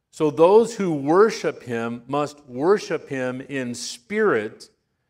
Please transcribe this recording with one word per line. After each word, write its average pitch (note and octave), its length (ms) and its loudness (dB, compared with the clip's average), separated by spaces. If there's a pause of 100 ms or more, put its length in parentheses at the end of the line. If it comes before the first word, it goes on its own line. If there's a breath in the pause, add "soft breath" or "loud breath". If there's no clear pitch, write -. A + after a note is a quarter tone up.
(100)
So D3+ 200 -2
those G3 460 4
who F#3 180 -2
worship E3 680 2
Him A#2 420 -6
must C#3+ 400 -6
worship D#3 640 -2
Him B2+ 320 -6
in C3 340 -8
spirit." D3+ 960 -4 (400)